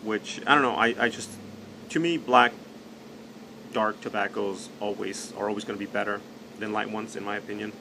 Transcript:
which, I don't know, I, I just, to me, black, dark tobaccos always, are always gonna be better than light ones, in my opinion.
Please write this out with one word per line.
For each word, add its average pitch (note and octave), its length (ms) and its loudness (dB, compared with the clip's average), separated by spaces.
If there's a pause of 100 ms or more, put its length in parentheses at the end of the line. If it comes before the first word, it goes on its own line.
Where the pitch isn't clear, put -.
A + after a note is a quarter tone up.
which, G#2+ 420 -2
I C3+ 80 10
don't C#3+ 100 10
know, A#2 120 4
I, A2+ 240 6
I A#2+ 100 6
just, - 200 -6 (600)
to D#3+ 100 0
me, E3+ 180 2
black, A#2+ 340 6 (1200)
dark G#2+ 300 2
tobaccos G2+ 680 -2 (100)
always, G2+ 580 -4
are G2+ 100 0
always G#2 160 0
gonna G2 160 -6
be G2+ 60 -4
better G2+ 360 -2 (380)
than G#2+ 140 -4
light G#2+ 180 0
ones, G#2+ 240 -6
in G2+ 80 -6
my G2+ 140 -4
opinion. G#2 440 -6